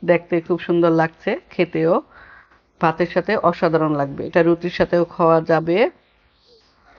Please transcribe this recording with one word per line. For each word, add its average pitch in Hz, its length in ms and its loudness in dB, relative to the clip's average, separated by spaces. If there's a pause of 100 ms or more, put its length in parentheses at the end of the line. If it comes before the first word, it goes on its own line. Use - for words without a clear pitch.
দেখতে 175 360 0
খুব 170 200 -4
সুন্দর 170 320 2
লাগছে, 165 380 -2 (200)
খেতেও 165 440 -2 (880)
ভাতের 170 340 -2
সাথে 180 220 -2
অসাধারণ 160 600 0
লাগবে। 139 300 -4
এটা - 160 0
রুটির 170 360 0
সাথেও 175 260 2
খাওয়া 165 340 2 (120)
যাবে, 165 280 0 (1200)